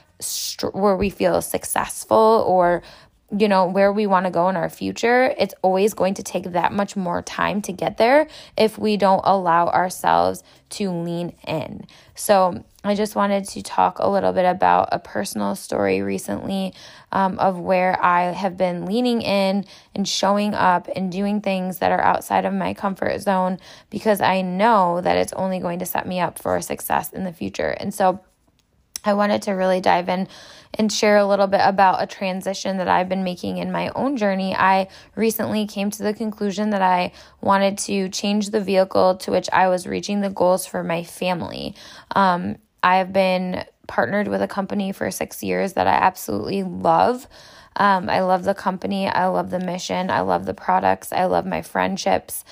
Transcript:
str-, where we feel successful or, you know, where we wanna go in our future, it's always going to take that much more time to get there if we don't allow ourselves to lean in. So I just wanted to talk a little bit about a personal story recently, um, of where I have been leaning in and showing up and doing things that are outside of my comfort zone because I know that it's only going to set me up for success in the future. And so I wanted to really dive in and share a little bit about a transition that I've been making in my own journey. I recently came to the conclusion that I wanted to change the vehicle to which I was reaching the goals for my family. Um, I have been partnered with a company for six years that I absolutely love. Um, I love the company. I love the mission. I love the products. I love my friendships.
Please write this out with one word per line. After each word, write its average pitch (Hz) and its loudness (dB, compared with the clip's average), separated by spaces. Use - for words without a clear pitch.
str-, - -8
where 196 0
we 196 -2
feel 175 0
successful - 2
or, 175 2
you 208 2
know, 190 4
where 196 2
we 208 0
wanna 185 2
go 175 2
in 190 0
our 160 -2
future, 233 0
it's 202 0
always 190 4
going 190 0
to 196 -8
take 180 -6
that 175 0
much 202 -4
more 180 -4
time 175 -2
to 202 -8
get 180 -4
there 269 6
if 214 2
we 208 0
don't 190 4
allow 175 4
ourselves 180 2
to 196 -4
lean 170 -4
in. - -8
So 190 2
I 202 0
just 208 -4
wanted 202 0
to 196 -12
talk 185 0
a 190 0
little 190 2
bit 185 2
about 180 4
a - -2
personal 202 -4
story - 0
recently, 196 -4
um, 190 0
of 185 0
where 185 0
I 175 2
have 180 -4
been 175 -2
leaning 233 0
in 196 0
and 196 -2
showing 208 0
up 180 2
and 185 -2
doing 202 -2
things 185 -4
that 185 0
are 180 0
outside 190 2
of 190 -2
my 190 -2
comfort 196 -4
zone 185 0
because 208 0
I 190 2
know 185 2
that 175 2
it's 185 -2
only 185 -4
going 180 -4
to 180 -6
set - -4
me 180 -4
up - -4
for 92 -2
success - -4
in 190 -8
the 175 -8
future. 196 -6
And - -6
so 185 0
I 208 2
wanted 208 0
to 208 -4
really 185 0
dive 180 2
in 185 -2
and 214 0
share 208 4
a 202 4
little 196 4
bit 190 2
about 190 4
a - -2
transition 190 -6
that 180 -2
I've 185 2
been 190 -2
making 180 -6
in 180 -6
my 175 -4
own 269 -2
journey. 190 -2
I 190 2
recently 214 -2
came 202 -4
to 202 -10
the 208 -2
conclusion 208 -4
that 196 0
I 180 2
wanted 196 2
to 196 -2
change 202 -2
the 214 0
vehicle 190 2
to - -8
which 185 0
I 185 4
was 180 0
reaching 196 -4
the 196 -2
goals 185 2
for 180 -6
my 175 -4
family. 165 -6
Um, 190 2
I 185 6
have 190 0
been 185 0
partnered 202 0
with 196 -2
a 196 -2
company 196 -4
for - -4
six - -8
years 190 -2
that 190 0
I - 4
absolutely 196 -2
love. 185 2
Um, 190 2
I 185 0
love 185 0
the 190 -2
company. 190 -4
I 185 0
love 185 -2
the 180 -4
mission. 180 -4
I - 0
love 185 0
the 190 -6
products. - 0
I 185 0
love 180 0
my 165 -4
friendships. - -2